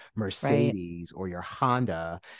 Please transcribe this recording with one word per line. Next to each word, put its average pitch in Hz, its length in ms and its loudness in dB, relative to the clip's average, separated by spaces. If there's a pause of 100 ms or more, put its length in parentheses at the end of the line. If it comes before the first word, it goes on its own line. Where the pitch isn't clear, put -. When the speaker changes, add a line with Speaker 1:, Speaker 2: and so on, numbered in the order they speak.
(180)
Speaker 1:
Right. 107 80 0
Speaker 2:
Mercedes 95 880 0
or 95 160 -4
your 87 120 -6
Honda 92 760 0 (200)